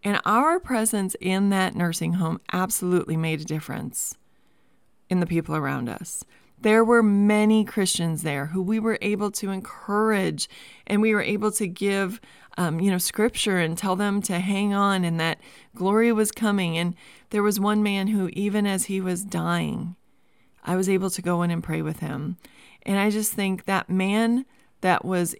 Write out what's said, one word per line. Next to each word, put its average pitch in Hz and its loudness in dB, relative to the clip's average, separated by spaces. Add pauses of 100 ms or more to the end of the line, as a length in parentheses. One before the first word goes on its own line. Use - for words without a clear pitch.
And 202 0
our 294 2
presence 220 -2
in 196 2
that 190 0
nursing 170 -2
home 175 -2 (140)
absolutely 180 0
made 160 -2
a 156 -12
difference - -8 (920)
in 180 2
the 175 0
people 165 -2
around 135 -4
us. - -10 (360)
There 220 6
were 233 6
many 208 6
Christians 165 -2
there 143 -4
who 185 -4
we 214 0
were 220 0
able 208 -2
to 196 -6
encourage, 196 -2 (400)
and 208 2
we 220 4
were 208 2
able 208 -2
to 208 -2
give, 196 -2 (360)
um, 165 0
you 196 4
know, 185 2
scripture 208 0
and 165 -2
tell 190 -2
them 202 0
to 180 -2
hang 196 0
on 196 2
and 165 0
that 160 -2 (360)
glory 214 4
was 214 2
coming. 196 0
And 175 -2 (360)
there 208 2
was 208 2
one 208 2
man 196 0
who, 196 0
even 202 0
as 190 0
he 190 -4
was 180 -4
dying, 170 -4 (680)
I 180 -2
was 185 0
able 190 2
to 185 -8
go 175 0
in 175 2
and 165 -2
pray 160 -4
with 160 -6
him. 151 -6 (460)
And 196 0
I 208 2
just 214 -2
think 190 -4
that 196 -2
man 214 0 (360)
that 185 2
was 175 0